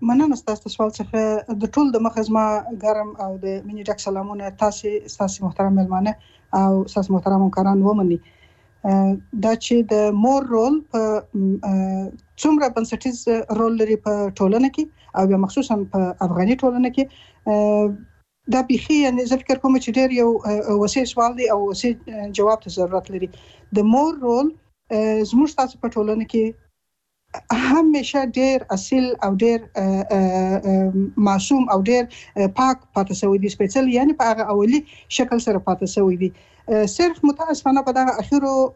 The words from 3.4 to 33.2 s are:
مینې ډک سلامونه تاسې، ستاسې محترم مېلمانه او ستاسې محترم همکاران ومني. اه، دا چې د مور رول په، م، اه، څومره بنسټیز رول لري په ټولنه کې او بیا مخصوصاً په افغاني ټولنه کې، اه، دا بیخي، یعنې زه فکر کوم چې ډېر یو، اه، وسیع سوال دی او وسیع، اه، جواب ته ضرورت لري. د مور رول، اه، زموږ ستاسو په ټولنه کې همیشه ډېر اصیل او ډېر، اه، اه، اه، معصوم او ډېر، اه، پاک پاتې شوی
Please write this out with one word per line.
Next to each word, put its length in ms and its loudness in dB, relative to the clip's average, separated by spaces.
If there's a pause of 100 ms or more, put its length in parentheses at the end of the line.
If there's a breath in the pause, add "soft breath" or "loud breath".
مینې 240 -12
ډک 100 -4
سلامونه 500 -8
تاسې، 580 -4
ستاسې 340 -6
محترم 320 0
مېلمانه 380 0 (420 soft breath)
او 300 2
ستاسې 260 -4
محترم 320 2
همکاران 400 2
ومني. 380 2 (640 soft breath)
اه، 320 2 (180)
دا 200 0
چې 200 -2 (160)
د 200 2
مور 320 2
رول 380 2 (120)
په، 300 -2 (120)
م، 200 0 (100)
اه، 440 -2 (280)
څومره 320 2
بنسټیز 560 -6 (260)
رول 260 0
لري 200 0
په 320 -2
ټولنه 400 2
کې 160 -4 (320 soft breath)
او 100 2
بیا 100 4
مخصوصاً 480 -2
په 360 -2
افغاني 360 0
ټولنه 320 0
کې، 160 0 (420 soft breath)
اه، 500 2 (560)
دا 80 2
بیخي، 480 0
یعنې 140 -2
زه 140 0
فکر 200 -2
کوم 220 2
چې 120 -4
ډېر 200 2
یو، 340 2
اه، 280 -2
وسیع 320 0
سوال 320 0
دی 120 -2
او 200 0
وسیع، 240 -2
اه، 360 -10
جواب 340 0
ته 80 -14
ضرورت 400 -4
لري. 180 -6 (440 soft breath)
د 60 2
مور 400 2
رول، 340 0 (380)
اه، 320 0
زموږ 240 2
ستاسو 320 -4
په 100 -6
ټولنه 360 -2
کې 280 -2 (1000)
همیشه 720 2
ډېر 340 0 (120)
اصیل 520 0
او 140 0
ډېر، 220 2 (180)
اه، 60 -2
اه، 760 0 (140)
اه، 220 2 (240)
معصوم 540 2
او 120 2
ډېر، 220 2
اه، 420 -4
پاک 320 0 (160)
پاتې 180 -2
شوی 260 0